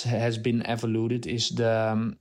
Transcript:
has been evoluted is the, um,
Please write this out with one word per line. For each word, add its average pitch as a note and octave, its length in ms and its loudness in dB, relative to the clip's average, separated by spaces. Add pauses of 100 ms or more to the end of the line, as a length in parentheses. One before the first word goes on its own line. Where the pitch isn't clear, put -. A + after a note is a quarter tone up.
has A#2 340 0
been A#2 280 0
evoluted A#2 600 0
is A#2 240 -2
the, A2+ 420 2
um, A2 300 -2